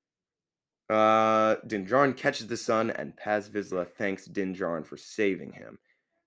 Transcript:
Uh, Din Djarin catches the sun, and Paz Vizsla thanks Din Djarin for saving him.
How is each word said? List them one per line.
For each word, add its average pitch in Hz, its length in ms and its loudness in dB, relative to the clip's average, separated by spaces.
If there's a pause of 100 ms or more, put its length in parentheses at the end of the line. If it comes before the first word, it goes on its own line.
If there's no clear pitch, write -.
(880)
Uh, 110 680 6 (100)
Din 101 200 -4
Djarin 131 300 2
catches 135 300 -2
the 113 100 -6
sun, 113 340 0
and 71 260 -8
Paz 104 340 -2
Vizsla 92 360 -4
thanks 98 400 -6
Din 95 280 -4
Djarin 85 320 -4
for - 100 -16
saving 95 560 -4
him. - 260 -18 (480)